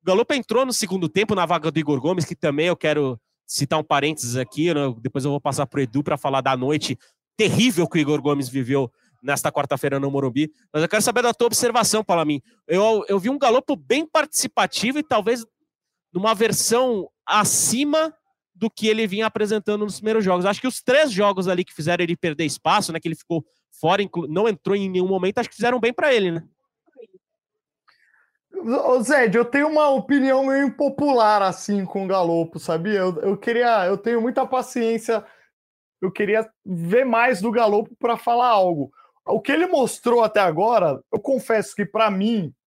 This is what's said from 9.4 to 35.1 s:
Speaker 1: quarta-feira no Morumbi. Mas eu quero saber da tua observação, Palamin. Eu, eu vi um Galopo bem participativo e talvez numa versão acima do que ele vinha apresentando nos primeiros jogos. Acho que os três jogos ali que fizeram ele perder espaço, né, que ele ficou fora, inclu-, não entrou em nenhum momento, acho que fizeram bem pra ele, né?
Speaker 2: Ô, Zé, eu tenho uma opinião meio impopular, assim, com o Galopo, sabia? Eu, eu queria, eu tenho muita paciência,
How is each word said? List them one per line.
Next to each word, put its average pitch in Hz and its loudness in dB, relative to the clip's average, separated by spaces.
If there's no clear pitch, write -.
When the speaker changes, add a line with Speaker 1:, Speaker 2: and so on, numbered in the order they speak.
Speaker 1:
quarta-feira 139 -2
no 139 -4
Morumbi. 139 -2
Mas 151 -2
eu 170 -2
quero 214 0
saber 240 0
da 233 2
tua 240 0
observação, 226 0
Palamin. 151 0
Eu, 208 2
eu 196 0
vi 202 -2
um 285 -4
Galopo 254 2
bem 202 -2
participativo 269 -2
e 294 -4
talvez 226 -2
numa 208 0
versão 226 0
acima 294 0
do 208 -4
que 214 -2
ele 220 2
vinha 208 -2
apresentando 208 -2
nos 202 -8
primeiros 220 0
jogos. 180 2
Acho 196 0
que 254 -6
os - -6
três 277 2
jogos 190 0
ali 180 0
que - -16
fizeram 170 -2
ele 170 -2
perder 165 -4
espaço, 180 0
né, 165 -6
que - -8
ele 160 -4
ficou - -6
fora, 190 0
inclu-, 175 -6
não 180 0
entrou 202 -2
em 196 -2
nenhum 185 0
momento, 190 -2
acho 240 -4
que - -20
fizeram 247 0
bem 226 0
pra 302 2
ele, 196 2
né? 165 -6
Speaker 2:
Ô, 254 4
Zé, 240 2
eu 233 4
tenho 277 0
uma 302 2
opinião 269 2
meio 277 2
impopular, 262 2
assim, 196 -2
com 196 -6
o - -8
Galopo, 170 -2
sabia? 180 -2
Eu, 185 -2
eu 196 -2
queria, 226 2
eu 196 0
tenho 233 -2
muita 254 -2
paciência, 226 -2